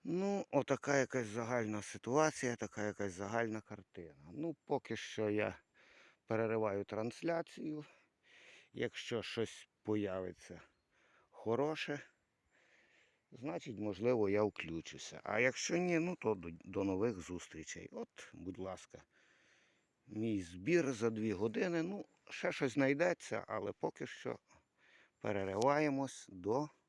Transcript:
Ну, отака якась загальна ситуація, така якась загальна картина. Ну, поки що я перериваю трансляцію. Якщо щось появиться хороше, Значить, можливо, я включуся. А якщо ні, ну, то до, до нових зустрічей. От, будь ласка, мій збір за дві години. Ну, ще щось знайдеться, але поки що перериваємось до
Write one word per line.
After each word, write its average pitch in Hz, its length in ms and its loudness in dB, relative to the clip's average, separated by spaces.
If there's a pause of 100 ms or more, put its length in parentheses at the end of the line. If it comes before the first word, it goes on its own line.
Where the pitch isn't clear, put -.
Ну, 196 480 0
отака 139 460 2
якась 127 300 2
загальна 110 540 0
ситуація, 127 720 2
така 104 300 -4
якась 101 280 -2
загальна 107 480 0
картина. 85 720 -14
Ну, 156 220 -6 (100)
поки 120 300 -2
що - 340 -2
я 104 300 0 (680)
перериваю 110 560 2
трансляцію. 151 1000 -4 (880)
Якщо 120 480 -2
щось - 480 -4 (140)
появиться 92 760 -2 (680)
хороше, 143 720 -2 (1300)
Значить, 135 480 -8
можливо, 107 500 4
я 104 140 6
включуся. 82 800 -4
А 107 160 0
якщо 127 380 2
ні, 175 220 2
ну, 170 160 0
то 107 200 0
до, 85 160 -8
до 95 320 -4
нових 98 360 2
зустрічей. - 720 -10
От, - 420 -12
будь 90 240 -8
ласка, 92 460 -8 (1040)
мій 107 340 0
збір 123 520 2
за 113 160 2
дві 110 240 2
години. 160 500 2
Ну, 196 220 -4 (240)
ще - 220 -2
щось 135 220 0
знайдеться, 143 760 2
але 104 240 -2
поки - 360 -4
що - 320 -8 (840)
перериваємось 131 1080 2
до 107 400 0 (200)